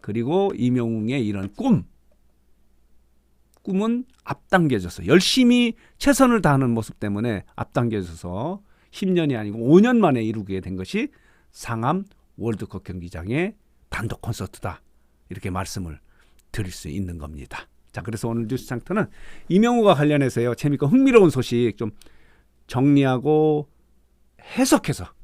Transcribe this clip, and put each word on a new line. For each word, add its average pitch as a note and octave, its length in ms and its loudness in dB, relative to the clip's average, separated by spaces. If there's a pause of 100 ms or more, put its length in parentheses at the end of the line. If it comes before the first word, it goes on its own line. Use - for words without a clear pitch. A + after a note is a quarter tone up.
그리고 C#3 540 -2
이명웅의 A#2+ 680 0
이런 G2+ 280 -6
꿈, A3 320 0 (1800)
꿈은 A3 440 -2 (180)
앞당겨져서, B2 840 0
열심히 A#3+ 680 4 (240)
최선을 B3 440 4
다하는 C3+ 300 4
모습 A2+ 280 -4
때문에 G#2 440 -4 (120)
앞당겨져서 G#2+ 1080 -6 (280)
십 F#3+ 180 -4
년이 D#3+ 260 0
아니고 G#2+ 240 -6
오 C#3 200 8
년 A#3 200 4
만에 C#3 240 2
이루게 G2 380 -6
된 F2+ 140 -10
것이 G3 340 -6 (420)
상암 C3 540 -6 (320)
월드컵 G2+ 480 -8
경기장의 F#2 680 -6 (340)
단독 A2 320 -8
콘서트다, - 600 -10 (480)
이렇게 F#2 200 -10
말씀을 F#2 500 -8 (520)
드릴 F#2+ 200 -6
수 - 160 -14
있는 F2 300 -8
겁니다. D2 500 -14 (240)
자, G#2 100 -10
그래서 A2 260 -8
오늘 A#2 200 -4
뉴스 B2 200 -6
창터는 E3 400 -4 (420)
이명우가 G#3+ 460 4
관련해서요, C3+ 600 0
재밌고 C#3+ 320 -2
흥미로운 A#3 420 6
소식 A#2+ 460 0
좀 A2 160 -6 (760)
정리하고 C#3+ 1040 2 (720)
해석해서 A#3 720 0 (100)